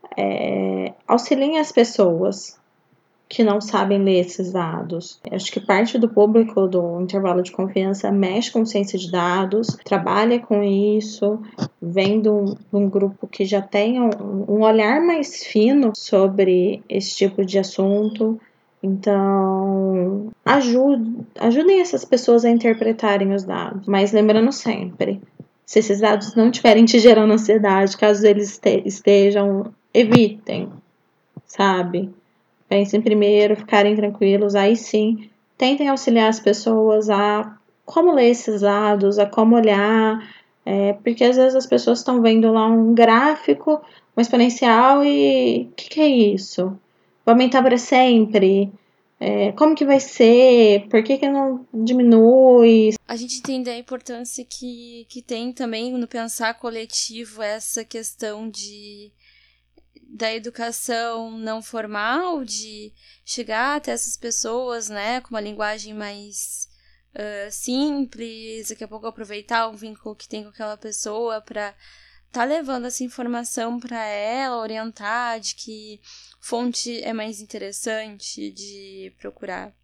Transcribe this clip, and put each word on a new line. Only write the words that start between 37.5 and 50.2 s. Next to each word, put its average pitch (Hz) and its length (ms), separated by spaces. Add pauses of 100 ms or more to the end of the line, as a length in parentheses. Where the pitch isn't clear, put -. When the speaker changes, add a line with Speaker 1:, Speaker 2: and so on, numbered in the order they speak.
Speaker 1:
como 339 280
ler 254 160
esses 233 320
dados, 202 560
a 202 80
como 226 300
olhar, 220 800 (300)
é, 202 280
porque 233 300
às 254 140
vezes 262 180
as 262 100
pessoas 240 380
tão 247 180
vendo 226 300
lá 220 160
um 226 260
gráfico, 285 880 (340)
uma 233 60
exponencial 247 800
e, 262 720
"Que - 140
que 311 120
é 302 60
isso? 196 680 (480)
Vai 233 80
aumentar 254 280
pra 247 160
sempre? 214 960 (480)
É, 202 340
como 311 220
que 302 100
vai 277 140
ser? 233 920